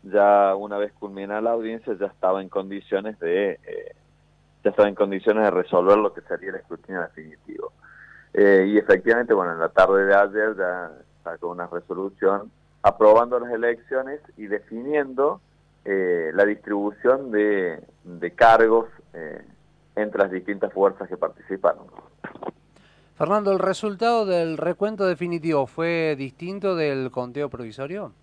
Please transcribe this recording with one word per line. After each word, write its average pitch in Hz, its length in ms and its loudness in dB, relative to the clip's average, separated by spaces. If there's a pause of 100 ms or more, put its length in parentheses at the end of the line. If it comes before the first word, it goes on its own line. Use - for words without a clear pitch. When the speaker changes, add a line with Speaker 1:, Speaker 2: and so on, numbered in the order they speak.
Speaker 1:
ya 101 540 4
una 101 200 -8
vez 104 160 -4
culminada 98 480 -10
la 113 120 -2
audiencia, 113 460 -6
ya 98 80 -4
estaba 95 360 -2
en 92 80 -14
condiciones 98 720 -6
de, 92 440 -2
eh, - 300 -14 (680)
ya 104 60 2
estaba 104 180 4
en 98 80 -6
condiciones 104 480 0
de 101 60 4
resolver 90 460 2
lo 104 160 0
que - 100 -16
sería 92 280 -10
el 92 60 -12
escrutinio 90 440 -12
definitivo. - 720 -14 (640)
Eh, 101 340 6
y 104 80 2
efectivamente, 113 560 4
bueno, 90 200 0
en 82 80 -6
la 80 100 -2
tarde 95 340 4
de 98 100 4
ayer 104 420 2
ya 90 340 -6 (340)
sacó 85 240 -10
una 87 200 -10
resolución 98 840 -4 (320)
aprobando 113 560 6
las 120 140 -6
elecciones 131 680 -4 (160)
y 107 80 -14
definiendo, 131 960 -4 (420)
eh, 90 480 0
la 98 140 4
distribución 104 840 -2
de, 104 480 0 (260)
de 87 260 -10
cargos, 113 580 4 (240)
eh, 80 320 -14 (520)
entre 104 260 -2
las 95 80 0
distintas 98 420 -6
fuerzas 95 340 0
que 92 120 -12
participaron. - 680 -4 (1300)
Speaker 2:
Fernando, 196 340 0
¿el 190 60 0
resultado 208 680 -2
del 170 320 -2
recuento 196 480 -4
definitivo 165 600 -2
fue 165 500 -2
distinto 180 580 -6
del 139 360 -2
conteo 127 400 -6
provisorio? 135 640 -12 (100)